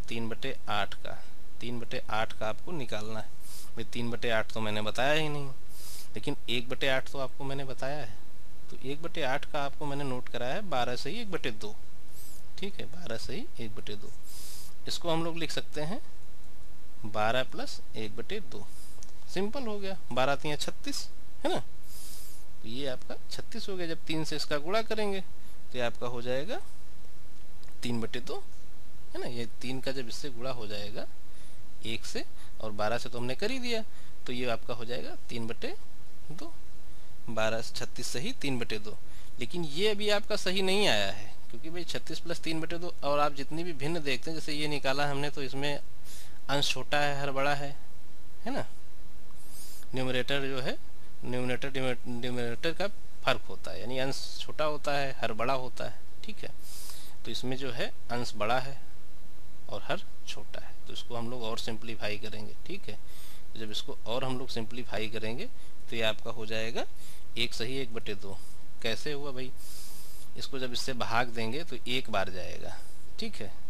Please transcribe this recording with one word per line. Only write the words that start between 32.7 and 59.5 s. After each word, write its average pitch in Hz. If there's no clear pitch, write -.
बारह 107
से 120
तो 120
हमने 123
कर 208
ही 269
दिया, 233
तो 131
ये 123
आपका 117
हो 113
जाएगा 120
तीन 123
बटे 233
दो। 302
बारह, 110
छत्तीस -
सही, 151
तीन 135
बटे 113
दो। -
लेकिन 165
ये 160
अभी 208
आपका 208
सही 196
नहीं 190
आया 104
है, 104
क्योंकि 151
भाई, 170
छत्तीस -
plus 170
तीन 160
बटे 165
दो, 175
और 147
आप 147
जितनी 147
भी 175
भिन्न 151
देखते 139
हैं, 160
जैसे 151
ये 151
निकाला 143
हमने, 143
तो 143
इसमें 139
अंश 139
छोटा 135
है, 143
हर 143
बड़ा 139
है, 143
है 240
ना? 247
न्यूमरेटर 131
जो 135
है, 196
न्यूमरेटर, 123
न्यूमरे-, 131
न्यूमरेटर 123
का 185
फर्क 127
होता 95
है, 87
यानी 123
अंश -
छोटा 131
होता 147
है, 139
हर 113
बड़ा 117
होता 127
है, 113
ठीक -
है? 147
तो 120
इसमें 127
जो 131
है, 170
अंश 120
बड़ा 107
है 135